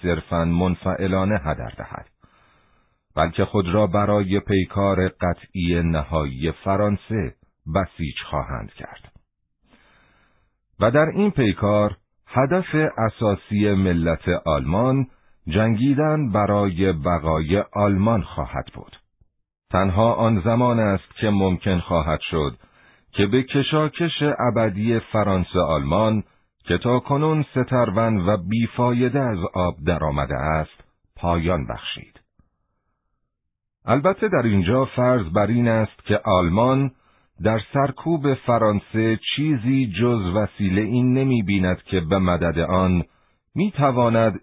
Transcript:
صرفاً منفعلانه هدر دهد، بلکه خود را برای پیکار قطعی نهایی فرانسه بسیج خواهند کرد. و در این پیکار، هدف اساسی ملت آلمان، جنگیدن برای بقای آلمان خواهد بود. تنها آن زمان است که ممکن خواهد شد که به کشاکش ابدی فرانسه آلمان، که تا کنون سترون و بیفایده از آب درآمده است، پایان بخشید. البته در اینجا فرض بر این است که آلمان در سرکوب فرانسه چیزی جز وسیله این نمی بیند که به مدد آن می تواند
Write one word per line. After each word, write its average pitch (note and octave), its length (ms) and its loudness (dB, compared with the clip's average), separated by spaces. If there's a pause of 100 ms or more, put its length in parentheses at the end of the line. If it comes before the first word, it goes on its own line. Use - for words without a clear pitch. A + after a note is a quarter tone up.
صرفاً E2+ 420 -2
منفعلانه F#2 920 0
هدر A#1+ 400 -6
دهد، - 280 -14 (1080)
بلکه E2+ 280 0
خود F#2+ 240 0
را G#2 180 2
برای G2+ 540 0
پیکار F#2+ 680 0
قطعی E2+ 720 -2
نهایی D#2 680 -2
فرانسه G2+ 840 -2 (400)
بسیج E2+ 400 -4 (160)
خواهند A1 400 -6
کرد. - 420 -20 (1700)
و G#2+ 100 4
در D3+ 160 4
این G3 240 0
پیکار، G#2 680 0 (300)
هدف D3+ 480 -2 (240)
اساسی G#2 760 0
ملت E2+ 540 0 (180)
آلمان، G2 600 0 (420)
جنگیدن B2+ 840 0
برای G2 600 0
بقای D#2+ 800 0
آلمان G2+ 500 0
خواهد C#2+ 520 -8
بود. - 220 -20 (760)
تنها G2 420 2
آن A2+ 280 2
زمان A#2 380 2
است G2+ 420 -2
که A2 100 0
ممکن F#2+ 480 2
خواهد D#2+ 420 -2
شد D2 360 -2 (560)
که G2+ 140 2
به B2 160 2
کشاکش D3+ 800 -2
ابدی A2+ 760 0
فرانسه F#2+ 600 0
آلمان، F2 600 0 (420)
که E2+ 140 0
تا B2 200 0
کنون D3+ 440 0
سترون A2+ 840 0
و G#2+ 80 2 (120)
بیفایده B2 720 0
از A#2 180 -2 (160)
آب F2+ 200 -2 (120)
درآمده D2 500 -2
است، D#2 480 -4 (320)
پایان E2+ 500 -2
بخشید. - 540 -12 (1700)
البته F3+ 420 0
در D#3+ 140 2
اینجا G#2+ 420 2
فرض B2 480 0
بر G#2 140 2
این A#2+ 220 2
است A2 360 -2
که G#2 200 0
آلمان A2 640 2 (520)
در A2 180 0 (120)
سرکوب C#3 640 0
فرانسه A2 840 0 (180)
چیزی C3+ 640 0
جز A2 360 0
وسیله G2+ 460 0
این B2 300 2
نمی C3 300 2
بیند F#2 400 0
که F#2+ 180 -2
به E2+ 180 0
مدد F2 400 0
آن F2+ 440 2 (520)
می F#3+ 160 0
تواند A#2 720 2